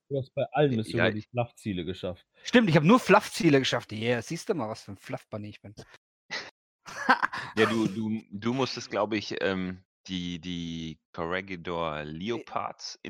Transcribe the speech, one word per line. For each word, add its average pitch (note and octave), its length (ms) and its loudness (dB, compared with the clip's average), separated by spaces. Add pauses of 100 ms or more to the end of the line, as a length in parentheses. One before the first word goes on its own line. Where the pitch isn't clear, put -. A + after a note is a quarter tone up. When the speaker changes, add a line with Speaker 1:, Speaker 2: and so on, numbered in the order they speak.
Speaker 1:
Du C#3 80 -4
hast C3 160 -4
bei C3+ 200 -2
allen C#3 240 4
Speaker 2:
Äh, - 0 -
Speaker 1:
Missionen F#2+ 340 0
Speaker 2:
ja. - 20 2
Speaker 1:
die G#2+ 100 -6
Fluff-Ziele A2 640 -4
geschafft. F2+ 400 -8 (200)
Speaker 3:
Stimmt, A3+ 260 6
ich D3+ 60 8
hab D3+ 80 6
nur A#3 160 8
Fluff-Ziele E3+ 580 6
geschafft. B2 340 -2
Yeah, A2+ 300 0
siehst - 260 -8
du G#3 60 0
mal, A#2 140 -4
was A2 140 -10
für G#2 100 -16
ein G2 40 -14
Fluff-Bunny G#2+ 520 -10
ich G#2+ 120 -16
bin. G#2 140 -18 (1120)
<laughs> - 680 -2
Speaker 2:
Ja, G#2+ 120 4
du, A2 220 2
du, G#2+ 420 -4
du A2 240 -4
musstest, B2+ 360 -4
glaub G#2+ 220 0
ich, - 300 -4
ähm, F#2 420 -2 (220)
die, F2 340 -6
die E2 600 -8 (120)
Corregidor E2+ 920 -4
Leopards - 960 -8 (120)